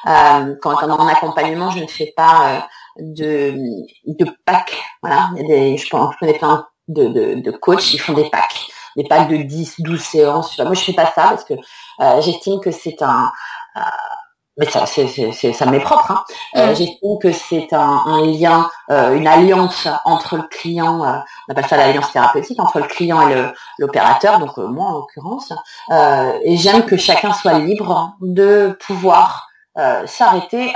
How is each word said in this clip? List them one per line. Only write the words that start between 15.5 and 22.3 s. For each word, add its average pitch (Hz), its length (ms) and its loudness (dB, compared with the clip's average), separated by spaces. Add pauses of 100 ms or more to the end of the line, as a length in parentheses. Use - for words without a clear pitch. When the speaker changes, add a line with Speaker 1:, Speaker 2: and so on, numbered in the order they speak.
Speaker 1:
ça - 140 -4
m'est 135 140 2
propre, - 320 2
hein. - 120 -2 (320)
Euh, 220 160 4
Speaker 2:
Mm. - 40 -2
Speaker 1:
j'estime 196 440 -4
que 175 120 2
c'est 160 400 -6
un, 147 340 2
un 156 180 2
lien, 160 460 2 (200)
euh, 131 240 2
une 156 120 0
alliance 180 640 4 (160)
entre 170 320 -2
le 160 80 -6
client, 165 600 -4
euh, 127 140 -2 (300)
on 139 40 -8
appelle 131 140 -2
ça 151 100 2
l'alliance 139 360 2
thérapeutique, 127 480 0